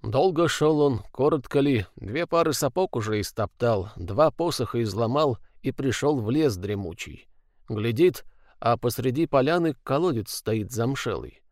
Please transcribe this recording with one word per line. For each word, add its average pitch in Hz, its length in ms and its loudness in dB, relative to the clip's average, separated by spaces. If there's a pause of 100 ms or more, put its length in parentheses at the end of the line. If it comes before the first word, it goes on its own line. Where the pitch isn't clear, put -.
Долго 156 460 2
шел 151 320 2
он, 131 200 2 (100)
коротко 143 500 2
ли, 135 340 2
две 135 320 -6
пары 165 260 2
сапог 156 440 0
уже 107 240 -2
истоптал, 104 760 -2
два 135 340 2
посоха 139 540 -2
изломал 117 540 0 (240)
и 139 100 -4
пришел 135 480 0
в 107 100 -4
лес 135 280 2
дремучий. 98 680 -8 (420)
Глядит, 117 540 0 (360)
а 117 180 0
посреди 127 480 -2
поляны 151 580 2
колодец 135 480 -2
стоит 110 400 -4
замшелый. 110 680 -4 (100)